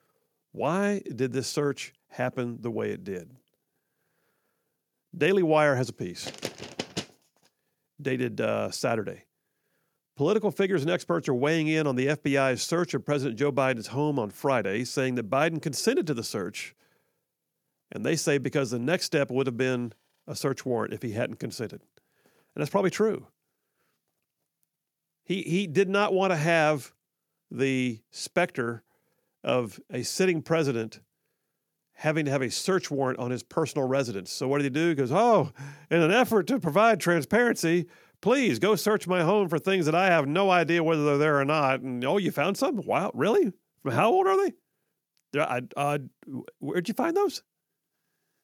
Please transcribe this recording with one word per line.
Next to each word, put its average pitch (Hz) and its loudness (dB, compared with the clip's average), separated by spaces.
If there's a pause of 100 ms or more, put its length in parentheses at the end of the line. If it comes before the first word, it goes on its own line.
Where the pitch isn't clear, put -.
(540)
Why 190 -2 (120)
did 123 -2
this 131 -4
search 143 -4 (160)
happen 123 -6
the 117 -6
way 107 -4
it 101 -10
did? 90 -10 (1900)
Daily 180 4
Wire 151 4
has 123 0
a - -8
piece - -10 (1700)
dated, 127 -4
uh, 107 -2
Saturday. 110 -4 (920)
Political 202 0
figures 190 0
and 160 0
experts 170 -2
are 139 2
weighing 151 2
in 156 2
on 131 0
the 131 2
F 151 -2
B 139 0
I's 135 2
search 175 -2
of 127 -4
President 135 -2
Joe 143 0
Biden's 127 0
home 143 -2
on 107 -2
Friday, 120 0
saying 131 -2
that 110 -4
Biden 156 0
consented 214 -2
to 147 -4
the 117 -6
search, - -8 (1160)
and 104 -8
they 156 0
say 147 0
because 135 -2
the 123 -4
next 156 -2
step 143 0
would 131 0
have 123 -4
been 123 -2 (340)
a - -10
search 135 -4
warrant 117 -2
if 107 -8
he 120 -6
hadn't 113 -4
consented. 107 -10 (760)
And - -6
that's 147 -4
probably 190 2
true. - -2 (2000)
He, 185 -4
he 185 -2
did 185 0
not 202 0
want 190 2
to 170 0
have 156 2 (580)
the 127 0 (100)
specter 120 -4 (600)
of 123 -2 (120)
a 127 -4
sitting 175 0
president 135 -2 (920)
having 156 0
to 143 -2
have 135 0
a 120 -2
search - -2
warrant 135 -2
on 120 -4
his 123 -6
personal 147 -2
residence. 120 -2
So - -6
what 139 0
did 143 2
he 139 -2
do? 160 0
He 170 0
goes, 135 0
"Oh, 196 4 (380)
in 165 4
an 160 6
effort 220 4
to 254 2
provide 185 4
transparency, 175 2 (340)
please 214 2
go 202 2
search 202 0
my 180 2
home 190 4
for 156 0
things 190 0
that 156 2
I 185 4
have 165 4
no 190 2
idea 170 4
whether 156 2
they're 143 4
there 147 4
or 139 2
not." 139 2
And, 123 -6
Oh, 151 0
you 190 0
found 165 0
some? 269 0
Wow, 160 -2
really? 214 2 (360)
How 156 2
old 370 4
are 381 2
they? 285 -4 (800)
"Yeah, 143 0
I, 123 -2 (160)
uh, 143 0 (600)
where'd 165 -4
you 214 -4
find 330 0
those?" 392 0 (1000)